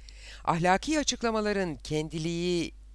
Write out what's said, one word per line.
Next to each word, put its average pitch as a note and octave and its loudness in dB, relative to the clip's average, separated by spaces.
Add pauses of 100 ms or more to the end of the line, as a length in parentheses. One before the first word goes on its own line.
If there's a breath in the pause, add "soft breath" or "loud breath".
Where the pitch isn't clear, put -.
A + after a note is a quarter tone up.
(440 loud breath)
Ahlaki F#3 4
açıklamaların G#3 0
kendiliği E3 0 (220)